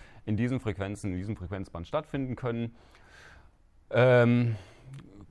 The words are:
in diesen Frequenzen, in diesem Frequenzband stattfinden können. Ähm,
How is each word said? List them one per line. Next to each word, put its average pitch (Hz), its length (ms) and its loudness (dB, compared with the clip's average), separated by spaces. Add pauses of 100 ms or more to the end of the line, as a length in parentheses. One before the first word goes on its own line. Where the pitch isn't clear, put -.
(260)
in 107 100 0
diesen 123 240 0
Frequenzen, 98 520 -4
in 92 40 -2
diesem 101 200 -6
Frequenzband 90 520 -10
stattfinden 139 480 -4
können. 117 400 -4 (1160)
Ähm, 120 640 6 (760)